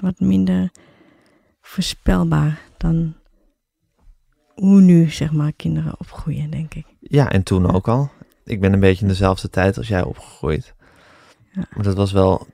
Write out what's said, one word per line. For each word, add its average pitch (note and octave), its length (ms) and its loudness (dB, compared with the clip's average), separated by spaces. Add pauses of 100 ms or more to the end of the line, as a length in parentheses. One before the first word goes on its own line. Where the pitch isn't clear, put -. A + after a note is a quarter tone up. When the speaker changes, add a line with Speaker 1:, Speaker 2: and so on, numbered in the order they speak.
Speaker 1:
wat F3+ 200 -4
minder F#3 500 0 (880)
voorspelbaar D#3+ 1000 -2 (160)
dan E3 380 -4 (1400)
hoe G3 260 6
nu, E3+ 300 6
zeg D#3 220 -6
maar, D3+ 200 -2
kinderen D#3 480 -6
opgroeien, - 500 -10
denk D#3 240 -8
ik. D#3 120 -14 (140)
Speaker 2:
Ja, C#3 300 0
en F#2+ 120 2
toen F#2 200 0
Speaker 1:
Ja. F2+ 100 2
Speaker 2:
ook F#2 160 -2
al. C3+ 220 -2 (340)
Ik G#2+ 160 -8
ben G2 120 2
een G2 80 2
beetje F#2+ 220 2
in G2+ 60 0
dezelfde F#2+ 420 0
tijd F#2+ 260 0
als A2+ 120 -8
jij F#2+ 140 -2
opgegroeid. - 720 -8 (800)
Speaker 1:
Ja. F#3+ 120 -10 (100)
Speaker 2:
Maar G#2 100 -6
dat G2 120 -2
was G2 160 -2
wel, F#2+ 420 2